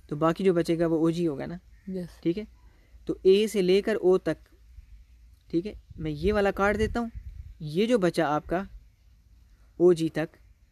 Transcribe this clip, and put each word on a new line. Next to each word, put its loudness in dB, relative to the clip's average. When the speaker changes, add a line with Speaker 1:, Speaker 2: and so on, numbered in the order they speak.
Speaker 1:
तो -6
बाकी 0
जो 4
बचेगा 0
वो 2
ओजी 0
होगा -4
ना। -12
Speaker 2:
यस। -10
Speaker 1:
ठीक -2
है, -8
तो -6
ए 6
से -2
लेकर 2
ओ 4
तक, -4
ठीक -2
है, -12
मैं -6
ये -2
वाला 2
काट 0
देता -2
हूँ, -6
ये -2
जो 4
बचा 0
आपका -4
ओजी 4
तक, -4